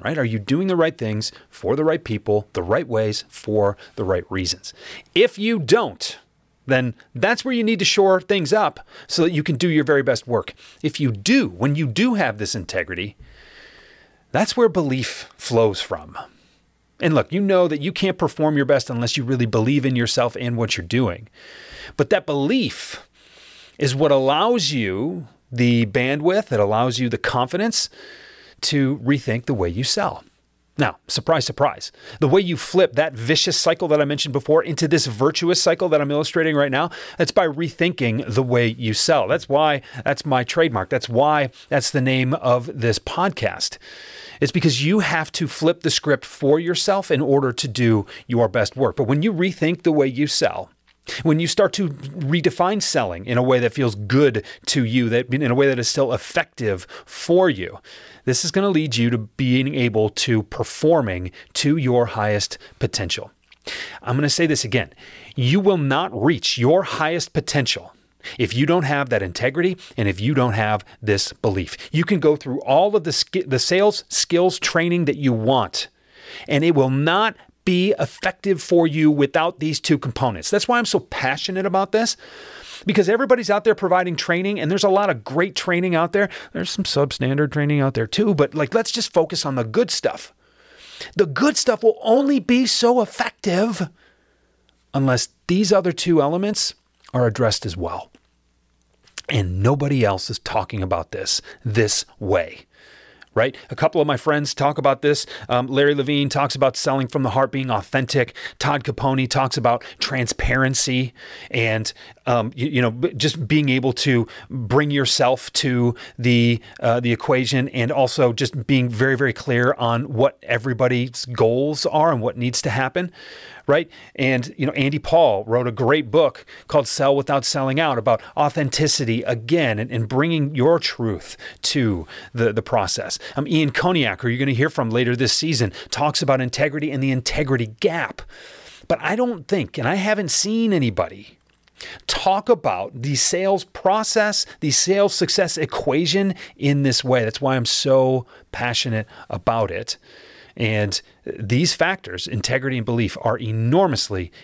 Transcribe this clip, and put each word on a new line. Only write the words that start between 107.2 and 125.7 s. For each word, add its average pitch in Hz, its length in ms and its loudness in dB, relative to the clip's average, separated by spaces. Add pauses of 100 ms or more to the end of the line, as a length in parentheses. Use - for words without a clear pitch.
the 123 60 0
heart, 131 200 2
being 135 220 -4
authentic. 123 640 -2 (240)
Todd 143 240 -2
Capone 131 460 -2
talks 135 260 -2
about 120 300 0 (140)
transparency 127 1160 -2 (360)
and, 110 440 -2 (320)
um, 120 320 0
you, 131 100 -2
you 131 140 0
know, 120 100 2
b-, 123 220 -2
just 147 340 -4
being 151 220 2
able 127 240 0
to 123 340 0 (220)
bring 131 420 0
yourself 135 640 0
to 123 420 0 (240)
the, 120 400 4 (220)
uh, 120 180 2
the 120 140 0
equation 131 560 0
and 123 200 -2
also 131 440 2
just 127 340 -4
being 127 220 2
very, 131 260 2
very 127 160 0
clear 123 460 0
on 120 340 -2
what 131 320 2
everybody's 123 800 -2
goals 123 640 0
are 160 260 2
and 127 100 0
what 117 140 -2
needs 123 260 -2
to - 80 -2
happen, 135 440 -2 (540)
right? 160 220 2 (260)
And, 131 420 0
you 135 80 -2
know, 143 80 -2
Andy 139 260 0
Paul 127 460 4
wrote 120 220 0
a 120 40 -4